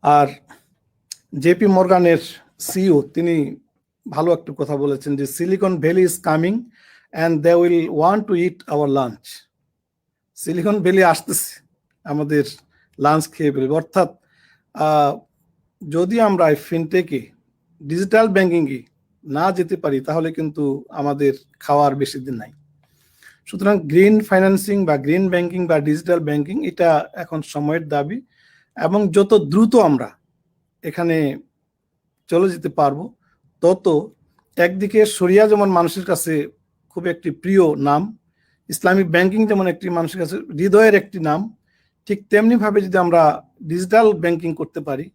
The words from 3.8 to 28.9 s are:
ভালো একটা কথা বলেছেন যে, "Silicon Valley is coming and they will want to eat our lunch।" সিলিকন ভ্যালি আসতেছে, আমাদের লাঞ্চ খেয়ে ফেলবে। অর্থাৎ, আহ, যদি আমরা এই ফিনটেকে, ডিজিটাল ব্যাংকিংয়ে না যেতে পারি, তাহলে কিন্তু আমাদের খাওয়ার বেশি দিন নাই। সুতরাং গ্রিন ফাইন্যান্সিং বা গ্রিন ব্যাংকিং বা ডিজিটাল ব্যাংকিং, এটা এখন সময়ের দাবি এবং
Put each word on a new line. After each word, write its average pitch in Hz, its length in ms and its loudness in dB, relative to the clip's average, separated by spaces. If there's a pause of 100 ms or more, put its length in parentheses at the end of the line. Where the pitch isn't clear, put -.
ভালো 165 240 0
একটা 160 240 -6
কথা 143 200 -4
বলেছেন 139 380 -4
যে, 139 80 -6
"Silicon 185 540 -2
Valley 170 300 2
is 170 160 -6
coming 165 320 0 (580)
and 165 280 -2
they 170 200 4
will 170 280 2
want 190 360 0
to 208 80 -4
eat 170 220 -2 (180)
our 147 140 0
lunch।" 135 380 -4 (1080)
সিলিকন 180 440 -2
ভ্যালি 185 240 2
আসতেছে, - 580 -2 (420)
আমাদের 147 400 -2 (560)
লাঞ্চ 151 320 0
খেয়ে 151 200 -2
ফেলবে। 135 220 -2
অর্থাৎ, 165 420 -2 (580)
আহ, 151 460 0 (680)
যদি 180 320 -2
আমরা 180 280 2
এই 147 60 2
ফিনটেকে, 165 760 -6 (520)
ডিজিটাল 196 440 0
ব্যাংকিংয়ে 170 560 0 (400)
না 156 280 -2
যেতে 180 260 -4
পারি, 139 240 -4
তাহলে 160 320 -4
কিন্তু 147 560 -6
আমাদের 143 440 -2 (260)
খাওয়ার 143 360 2
বেশি 139 240 -6
দিন 127 160 -10
নাই। 110 160 -14 (920)
সুতরাং 196 340 0
গ্রিন 185 400 4
ফাইন্যান্সিং 196 680 2
বা 151 120 0
গ্রিন 170 320 0
ব্যাংকিং 175 380 -2
বা 160 120 2
ডিজিটাল 160 400 -2
ব্যাংকিং, 151 480 -4
এটা 165 460 0
এখন 165 280 -10
সময়ের 151 460 -6
দাবি 151 340 -6 (640)
এবং 190 260 0